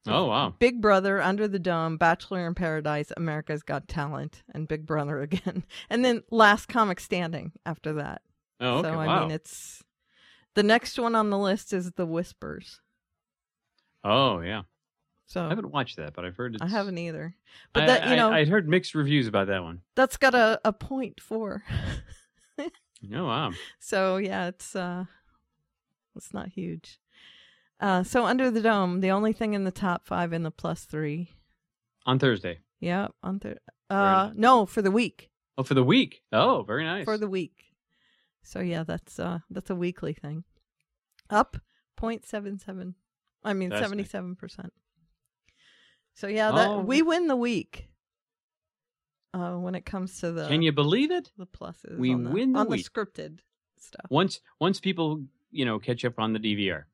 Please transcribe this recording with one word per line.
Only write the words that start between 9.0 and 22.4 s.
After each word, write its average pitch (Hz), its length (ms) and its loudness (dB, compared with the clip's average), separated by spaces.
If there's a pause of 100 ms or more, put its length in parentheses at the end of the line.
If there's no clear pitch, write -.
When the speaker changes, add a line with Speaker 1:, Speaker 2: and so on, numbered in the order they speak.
Speaker 1:
Wow. - 160 2
Speaker 2:
mean, 156 100 -2
it's, - 520 -12 (720)
the 202 80 4
next 220 340 2
one 233 180 4
on 214 140 4
the 202 80 0
list 202 340 0
is 180 200 -4
The 180 160 -4
Whispers. - 760 -8 (1200)
Speaker 1:
Oh, 107 380 4
yeah. 95 220 -6 (640)
Speaker 2:
So 175 180 -6
Speaker 1:
I 156 40 -6
haven't 185 220 -4
watched 135 260 -4
that, 76 160 -10
but 87 120 -10
I've 90 100 -10
heard 120 240 -8
Speaker 2:
I - 60 -6
Speaker 1:
it's 190 80 -4
Speaker 2:
haven't 196 240 -4
either. 165 380 -10 (380)
But 147 100 2
Speaker 1:
I, - 20 4
Speaker 2:
that, 254 220 6
you 254 60 4
Speaker 1:
I, - 20 6
Speaker 2:
know, 226 180 6
Speaker 1:
I'd 156 160 4
heard 185 180 4
mixed 180 280 2
reviews 143 320 2
about 101 200 2
that 95 160 -2
one. 82 180 -10 (140)
Speaker 2:
that's 262 220 2
got 262 180 6
a, 226 300 4
a 214 80 2
point - 480 -8
four. 214 460 -8
<laughs> - 60 -6 (1400)